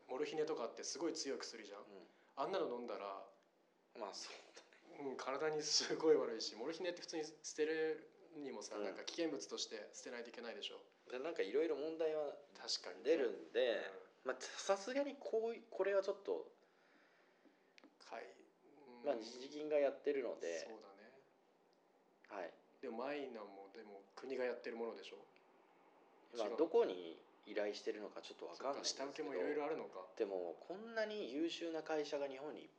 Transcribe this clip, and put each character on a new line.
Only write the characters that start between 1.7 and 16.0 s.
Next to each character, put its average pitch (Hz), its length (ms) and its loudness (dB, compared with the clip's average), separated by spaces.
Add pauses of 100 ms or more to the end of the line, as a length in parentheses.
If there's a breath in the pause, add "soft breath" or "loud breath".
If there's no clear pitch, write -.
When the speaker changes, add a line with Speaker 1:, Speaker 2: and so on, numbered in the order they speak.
Speaker 1:
ゃ - 20 -8
ん。 104 40 -10
Speaker 2:
う - 20 -12
ん。 120 40 -16 (500 loud breath)
Speaker 1:
あ 139 100 2
ん 175 60 0
な 180 80 4
の 147 80 2
飲 123 140 -2
ん 120 40 -4
だ 104 120 -2
ら、 98 260 -4 (760)
Speaker 2:
ま 110 80 -2
あ、 92 80 -6
そ - 160 -8
う - 40 -10 (200)
だ - 480 -14
ね。 139 80 0
Speaker 1:
う - 40 0
ん、 - 20 -8
体 139 340 2
に 151 120 2
す - 340 4
ご 156 160 10
い 147 40 12
悪 120 200 4
い 110 40 -2
し、 - 140 -2
モ 110 120 -4
ル 165 60 0
ヒ 165 100 -4
ネ 175 80 0
っ - 20 0
て 175 80 -6
普 - 80 -10
通 175 80 -4
に 156 80 0 (180)
捨 - 140 -8
て 151 100 6
る 160 420 2 (300)
に 139 140 -4
も 110 100 -6
さ、 107 140 -6
Speaker 2:
う 107 40 0
ん。 104 40 2
Speaker 1:
な 98 60 2
ん 87 40 -2
か 104 80 -8
危 - 140 -4
険 165 140 4
物 135 180 -2
と 113 100 -4
し - 80 0
て 104 260 -6
捨 - 120 -12
て 135 60 -8
な 120 100 -6
い - 20 -4
と 117 80 -10
い - 20 -14
け - 80 -12
な 117 120 -6
い - 20 -6
で 101 80 -10
し - 80 -4
ょ。 104 80 -10 (320)
Speaker 2:
で、 127 80 -4
な 147 120 -2
ん - 40 -2
か - 80 2
い 98 100 -2
ろ 143 120 6
い 170 40 4
ろ 151 80 4
問 160 220 0
題 156 160 4
は 151 200 0 (200)
Speaker 1:
確 - 280 -2
か - 80 -6
に - 120 -10
ね。 - 20 -
Speaker 2:
出 160 120 8
る 127 140 6
ん 85 220 -8
で、 110 300 6 (420)
Speaker 1:
う 131 40 -4
ん。 127 40 4
Speaker 2:
ま - 0 -
あ、 123 80 -2
さ - 360 0
す 269 160 -4
が 277 100 4
に 285 160 -2
こ 226 340 0
う - 20 -2
い-、 208 160 -10
こ - 140 2
れ 196 100 4
は 190 80 6